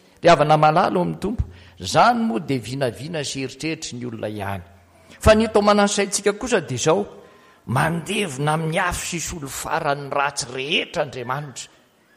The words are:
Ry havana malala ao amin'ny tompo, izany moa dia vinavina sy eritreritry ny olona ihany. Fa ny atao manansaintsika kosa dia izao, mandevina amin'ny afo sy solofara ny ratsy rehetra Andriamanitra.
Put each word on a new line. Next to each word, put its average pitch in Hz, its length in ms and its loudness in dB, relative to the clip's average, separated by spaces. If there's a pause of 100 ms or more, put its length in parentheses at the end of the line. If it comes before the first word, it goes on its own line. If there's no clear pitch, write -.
(220)
Ry 170 80 8
havana 156 260 8
malala 156 400 4
ao 180 60 4
amin'ny 160 180 -4
tompo, 214 240 -2 (340)
izany 196 460 4
moa 226 160 -2
dia 135 180 -2
vinavina 135 680 -6
sy 135 200 -6
eritreritry 151 540 -8
ny 123 100 -8
olona 110 200 -8
ihany. 98 340 -6 (580)
Fa 220 140 6
ny 220 120 4
atao 220 160 2
manansaintsika 202 720 2
kosa 233 280 -2
dia 127 180 -6
izao, 180 260 2 (640)
mandevina 151 880 -2
amin'ny 160 260 -2
afo 175 260 -4
sy 170 140 -6
solofara 151 720 -4
ny 143 160 -8
ratsy 139 440 -2
rehetra 165 480 -4
Andriamanitra. 131 680 -8 (460)